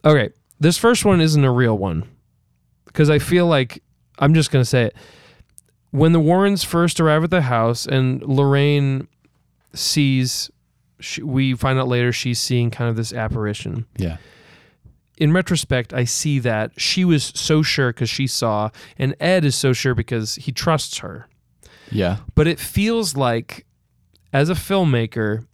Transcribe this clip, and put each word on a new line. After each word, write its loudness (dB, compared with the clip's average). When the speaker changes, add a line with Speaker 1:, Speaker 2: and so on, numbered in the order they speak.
Speaker 1:
Okay, 4
this 4
first 2
one 4
isn't 4
a 4
real 2
one, -4
'cause 2
I 4
feel 2
like, 0
I'm 4
just 2
gonna 2
say 0
it. -4
When 4
the 4
Warrens 2
first 0
arrive 2
at -4
the 2
house 0
and 0
Lorraine 0
sees, -2
she, -12
we 0
find 0
out -2
later 2
she's -4
seeing 0
kind -4
of -2
this -6
apparition. -6
Speaker 2:
Yeah. -4
Speaker 1:
In 2
retrospect, -2
I -2
see -2
that -2
she -2
was 2
so 0
sure 0
'cause -4
she -4
saw, -2
and -2
Ed 2
is 2
so 0
sure 0
because -4
he -8
trusts -2
her. -14
Speaker 2:
Yeah. 0
Speaker 1:
But 4
it -2
feels -2
like, -4
as 2
a -2
filmmaker 0